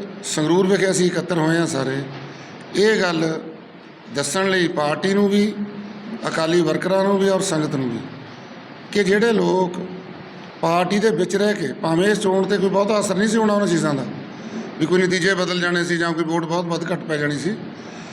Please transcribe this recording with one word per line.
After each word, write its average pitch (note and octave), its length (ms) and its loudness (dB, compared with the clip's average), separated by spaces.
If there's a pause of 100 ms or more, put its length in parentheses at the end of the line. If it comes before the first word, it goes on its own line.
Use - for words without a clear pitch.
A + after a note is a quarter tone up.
(240)
ਸੰਗਰੂਰ E3+ 420 2
ਵਿਖੇ F#3+ 240 4
ਅਸੀਂ F3+ 160 2
ਇਕੱਤਰ F3 320 0
ਹੋਏ D#3+ 180 2
ਹਾਂ E3+ 100 2
ਸਾਰੇ, C3+ 360 -2 (760)
ਇਹ G#3 240 4
ਗੱਲ D#3+ 400 0 (720)
ਦੱਸਣ E3 360 0
ਲਈ F3+ 180 2
ਪਾਰਟੀ D3+ 460 0
ਨੂੰ G3+ 140 4
ਵੀ, G#3 240 2 (760)
ਅਕਾਲੀ E3 320 2
ਵਰਕਰਾਂ F3+ 440 2
ਨੂੰ G3 140 2
ਵੀ G3 100 4
ਔਰ F#3+ 120 2
ਸੰਗਤ D#3 360 0
ਨੂੰ C3 140 -2
ਵੀ, A2+ 80 -4 (920)
ਕਿ G3+ 120 2
ਜਿਹੜੇ G#3 280 4
ਲੋਕ F3+ 460 2 (800)
ਪਾਰਟੀ F3 380 2
ਦੇ A3 120 4
ਵਿੱਚ F3+ 260 0
ਰਹਿ G#3 180 2
ਕੇ, E3+ 180 -4
ਭਾਵੇਂ E3 360 2
ਇਸ G#3 120 2
ਚੋਣ F#3+ 260 2
'ਤੇ G3+ 120 0
ਕੋਈ F#3+ 120 2
ਬਹੁਤਾ G3+ 300 2
ਅਸਰ G3 140 0
ਨਹੀਂ G3+ 140 2
ਸੀ G#3+ 80 2
ਹੋਣਾ G#3+ 180 4
ਉਹਨਾਂ G3+ 140 2
ਚੀਜ਼ਾਂ D#3 260 2
ਦਾ, C3 100 -2 (760)
ਵੀ D#3 80 0
ਕੋਈ F#3 160 4
ਨਤੀਜੇ F#3 320 2
ਬਦਲ F3+ 260 0
ਜਾਣੇ F3 240 2
ਸੀ F3 120 0
ਜਾਂ E3+ 160 0
ਕੋਈ E3 120 0
ਵੋਟ E3 200 0
ਬਹੁਤ E3+ 220 -2
ਵੱਧ E3+ 260 -4
ਘੱਟ E3+ 120 -4
ਪੈ D#3 120 -2
ਜਾਣੀ D3 220 -2
ਸੀ, E3 160 -2 (580)